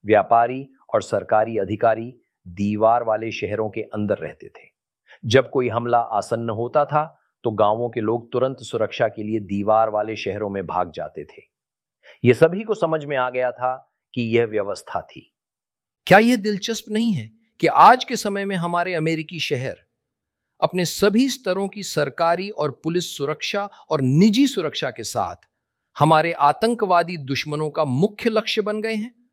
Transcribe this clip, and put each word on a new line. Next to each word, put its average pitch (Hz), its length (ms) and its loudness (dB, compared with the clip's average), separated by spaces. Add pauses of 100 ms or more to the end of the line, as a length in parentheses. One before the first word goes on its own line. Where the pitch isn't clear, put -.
व्यापारी 117 640 2 (260)
और 107 80 2
सरकारी 110 560 0
अधिकारी 110 580 -2 (320)
दीवार 104 540 2
वाले 110 300 -2
शहरों 104 380 -4
के 107 120 -8
अंदर 104 360 -2
रहते - 300 -12
थे। - 240 -20 (520)
जब 127 260 4
कोई 127 180 0
हमला 117 300 0
आसन्न 117 520 -2
होता 120 340 -2
था, 151 340 -4 (260)
तो 120 60 0
गांवों 110 400 0
के 120 100 -6
लोग 117 320 -4
तुरंत 127 260 -2
सुरक्षा 117 500 -4
के 110 140 -10
लिए 107 180 -4
दीवार 101 480 0
वाले 107 280 -4
शहरों 104 340 -6
में 98 160 -6
भाग 90 240 -4
जाते 80 340 -12
थे। - 180 -20 (840)
ये 120 100 6
सभी 170 280 4
को 220 120 -4
समझ 160 300 0
में 143 120 -4
आ 127 140 0
गया 127 220 -2
था 127 420 -6 (200)
कि 123 80 -2
यह 117 240 2
व्यवस्था 101 540 -6
थी। - 340 -20 (720)
क्या 185 120 8
यह 233 180 6
दिलचस्प 214 540 -4
नहीं 220 220 0
है 113 200 -4 (280)
कि 165 60 2
आज 208 380 8
के 247 120 -6
समय 202 280 -4
में 196 120 -4
हमारे 175 380 -2
अमेरिकी 160 440 -4
शहर 127 380 -6 (840)
अपने 180 240 0
सभी 214 440 2
स्तरों 196 400 -4
की 202 140 -12
सरकारी 170 680 -2
और 147 200 -4
पुलिस 165 460 -6
सुरक्षा 151 500 -6
और - 340 -4
निजी 196 460 6
सुरक्षा 156 440 -4
के 120 140 -12
साथ 92 320 -4 (640)
हमारे 156 340 4
आतंकवादी 180 840 2
दुश्मनों 147 540 -6
का 151 140 -2
मुख्य 170 460 0
लक्ष्य 220 320 -2
बन 214 180 -4
गए 220 140 -4
हैं? 220 200 -6 (180)